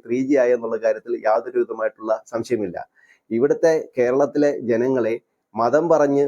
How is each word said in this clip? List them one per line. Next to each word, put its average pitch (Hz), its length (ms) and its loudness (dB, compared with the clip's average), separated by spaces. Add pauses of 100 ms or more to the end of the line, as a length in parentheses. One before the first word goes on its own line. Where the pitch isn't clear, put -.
ത്രീ 120 220 -2
ജി 143 80 2
ആയി 123 220 4
എന്നുള്ള 113 280 -6
കാര്യത്തിൽ 113 400 -2
യാതൊരു 120 340 0
വിധമായിട്ടുള്ള 110 680 -4
സംശയമില്ല. 110 600 -6 (420)
ഇവിടുത്തെ 151 440 2 (240)
കേരളത്തിലെ 139 600 2
ജനങ്ങളെ 120 560 0 (400)
മതം 127 340 2
പറഞ്ഞ് 143 380 4